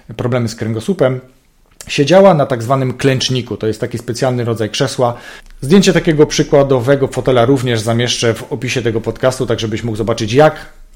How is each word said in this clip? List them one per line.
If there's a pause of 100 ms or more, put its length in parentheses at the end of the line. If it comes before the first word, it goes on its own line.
(160)
problemy
z
kręgosłupem, (680)
siedziała
na
tak
zwanym
klęczniku.
To
jest
taki
specjalny
rodzaj
krzesła. (460)
Zdjęcie
takiego
przykładowego
fotela
również
zamieszczę
w
opisie
tego
podcastu,
tak
żebyś
mógł
zobaczyć,
jak (300)